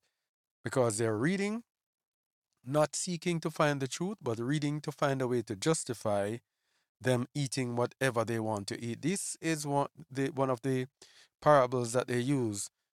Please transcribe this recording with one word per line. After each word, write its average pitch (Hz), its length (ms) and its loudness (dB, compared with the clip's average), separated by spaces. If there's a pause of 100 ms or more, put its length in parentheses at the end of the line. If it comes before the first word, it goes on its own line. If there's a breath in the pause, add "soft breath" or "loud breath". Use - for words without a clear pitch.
(640)
because 117 360 2
they're 113 180 2
reading, 202 460 0 (1040)
not 147 300 2
seeking 170 460 -2
to 160 100 -4
find 147 300 2
the 131 80 -2
truth, 190 340 -6
but 117 160 -2
reading 147 440 0
to 151 100 -6
find 135 300 0
a 127 60 0
way 120 140 0
to 110 140 -6
justify 107 800 -2 (640)
them 127 340 2
eating 131 400 -2
whatever 120 500 0
they 113 140 -2
want 107 300 -2
to - 140 -8
eat. 117 200 -6
This 175 380 -4
is 160 260 -4
one, 143 220 0 (220)
the, 135 180 -2
one 135 220 0
of 127 120 -2
the 131 240 0 (560 loud breath)
parables 127 500 6
that 123 160 0
they 123 120 0
use 120 500 0 (220)